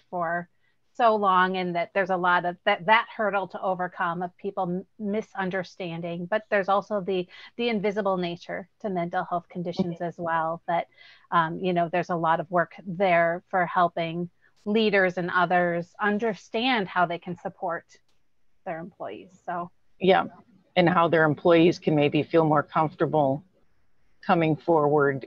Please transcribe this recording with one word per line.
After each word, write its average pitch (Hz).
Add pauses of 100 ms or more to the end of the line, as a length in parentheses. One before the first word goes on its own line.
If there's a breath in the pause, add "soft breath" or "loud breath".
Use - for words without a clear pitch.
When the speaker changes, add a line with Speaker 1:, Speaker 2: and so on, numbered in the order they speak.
Speaker 1:
for 175 (460)
so 226
long, 185
and 180
that 170
there's 190
a 185
lot 175
of 180
that, 202
that 220
hurdle 196
to -
overcome 180
of 180
people 196
m-, 180 (120)
misunderstanding, 180
but 214
there's 202
also 202
the, 180 (300 loud breath)
the 240
invisible 202
nature 175 (120)
to 220
mental 180
health 175
conditions 175
Speaker 2:
Mm-hmm. 175
Speaker 1:
as 165
well, 165
that, 170 (460 soft breath)
um, 170
you 185
know, 170
there's 170
a 180
lot 165
of 165
work 175 (100)
there 170
for 180
helping 170 (340)
leaders 202
and 175
others 175
understand 220
how 180
they 170
can 175
support 175 (800)
their 165
employees. 170
So 175 (280)
Speaker 2:
Yeah, 180 (520)
and 180
how 170
their 160
employees 165
can 160
maybe 147
feel 165
more 151
comfortable 147 (800)
coming 160
forward 147